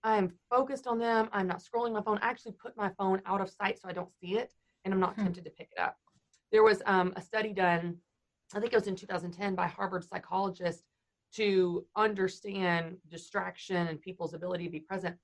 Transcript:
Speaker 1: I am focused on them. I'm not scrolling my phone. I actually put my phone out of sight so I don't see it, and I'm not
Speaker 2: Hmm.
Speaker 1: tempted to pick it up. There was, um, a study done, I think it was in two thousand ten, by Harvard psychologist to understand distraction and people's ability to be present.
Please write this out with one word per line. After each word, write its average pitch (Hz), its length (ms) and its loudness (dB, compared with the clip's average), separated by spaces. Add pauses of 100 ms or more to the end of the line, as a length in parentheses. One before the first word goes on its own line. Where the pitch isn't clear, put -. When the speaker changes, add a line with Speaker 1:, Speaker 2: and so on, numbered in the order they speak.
Speaker 1:
I 220 140 4
am 185 200 0 (140)
focused 262 340 2
on 233 140 0
them. 226 320 4
I'm 196 160 0
not 180 160 -4
scrolling 240 300 -2
my 214 100 0
phone. 208 160 0
I - 100 0
actually 240 220 -8
put - 260 -16
my 202 120 -2
phone 190 360 0
out 196 160 -2
of 185 80 -4
sight 190 300 -4
so 185 100 -14
I 180 40 -6
don't 180 180 -8 (100)
see 185 160 -2
it, - 160 -4 (320)
and 190 80 -2
I'm 190 60 2
not - 160 0
Speaker 2:
Hmm. 214 80 -4
Speaker 1:
tempted 175 220 -2
to 156 40 -12
pick - 220 -18
it - 80 -8
up. - 180 -2 (540)
There 214 120 8
was, 208 220 6
um, 185 300 4
a - 60 -10
study 214 320 -4
done, 175 460 2 (540)
I 208 60 -2
think 233 120 -2
it 247 40 0
was 202 120 4
in 190 80 -2
two - 120 -14
thousand 175 240 -4
ten, 190 240 -4
by 185 120 0
Harvard 185 360 -4
psychologist 180 800 -4 (480)
to 190 520 2 (100)
understand 190 1000 0 (120)
distraction 180 800 -4
and 156 120 -6
people's 175 340 -8
ability 175 320 -6
to 170 40 -6
be 156 100 -8
present. 175 440 -8